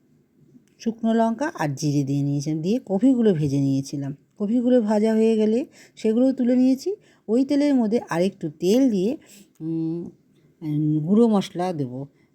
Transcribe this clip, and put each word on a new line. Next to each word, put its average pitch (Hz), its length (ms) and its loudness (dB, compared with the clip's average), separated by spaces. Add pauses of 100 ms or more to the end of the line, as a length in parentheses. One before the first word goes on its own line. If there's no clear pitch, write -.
(800)
শুকনো 226 340 -2
লঙ্কা 226 340 0 (120)
আর 151 160 -2
জিরে 147 280 -2
দিয়ে 139 200 -2
নিয়েছিলাম, 147 380 -2
দিয়ে 196 240 -2
কপিগুলো 226 480 2
ভেজে 143 260 0
নিয়েছিলাম। 135 540 -2 (240)
কপিগুলো 240 440 2
ভাজা 214 320 2
হয়ে 220 240 2
গেলে 220 220 2 (360)
সেগুলোও 240 360 2
তুলে 254 240 0
নিয়েছি। 262 340 2 (380)
ওই 233 180 2
তেলের 285 300 2
মধ্যে 233 240 0 (100)
আরেকটু 170 400 -2
তেল 190 400 2
দিয়ে, 208 280 -2 (440)
উম, 165 420 -6 (580)
উম, 151 360 0
গুঁড়ো 196 300 2
মশলা 185 460 -2
দেবো, 131 260 -8 (360)